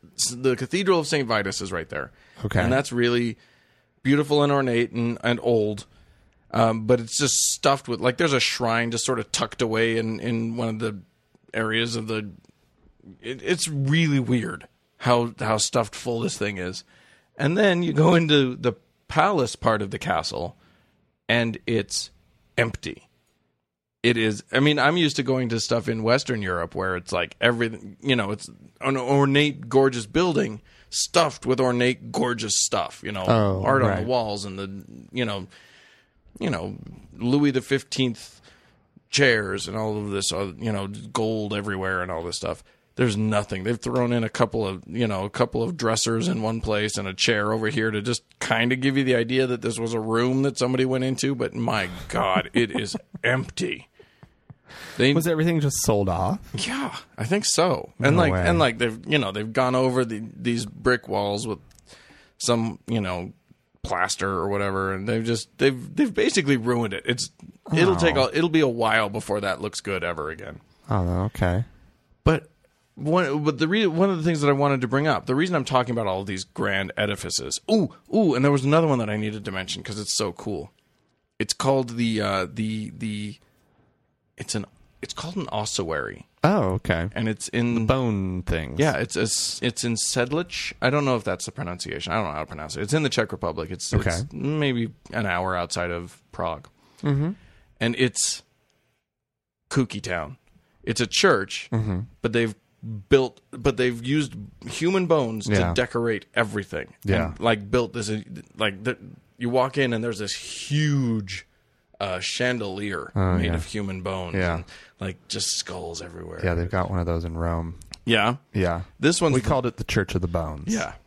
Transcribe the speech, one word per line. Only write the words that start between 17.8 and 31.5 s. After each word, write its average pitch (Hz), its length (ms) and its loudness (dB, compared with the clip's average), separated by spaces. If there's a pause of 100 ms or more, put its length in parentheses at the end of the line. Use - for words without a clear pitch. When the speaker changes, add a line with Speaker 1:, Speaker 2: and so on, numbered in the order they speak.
Speaker 1:
you 160 120 0
go 160 200 6
into 147 400 4
the 123 200 -2 (340)
palace 165 480 2
part 110 240 2
of 101 120 -4
the - 60 -6
castle, - 580 -2 (680)
and 117 300 2 (100)
it's - 440 -2 (480)
empty. - 500 -4 (960)
It 117 160 4
is, 110 340 0
I 127 80 2
mean, 147 180 4
I'm 147 200 4
used 151 180 2
to 143 60 -2
going 127 280 0
to 113 100 -2
stuff 117 280 0
in 113 140 -2
Western 117 400 2
Europe 87 320 -2
where 92 220 -2
it's, 90 160 -8
like, 87 280 -2
everything, 113 640 0
you 139 120 2
know, 104 160 -2
it's 104 200 -8 (320)
an 135 160 0
ornate, 139 720 2
gorgeous 131 340 4
building 110 560 0 (300)
stuffed - 560 0
with 127 140 2